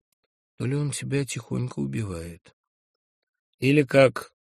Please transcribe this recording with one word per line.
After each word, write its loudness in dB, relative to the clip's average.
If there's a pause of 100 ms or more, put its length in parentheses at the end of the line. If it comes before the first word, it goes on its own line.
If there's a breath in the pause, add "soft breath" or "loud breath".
(580)
то -6
ли -2
он -4
тебя -4
тихонько -6
убивает. -8 (1040)
Или 4
как 4 (160)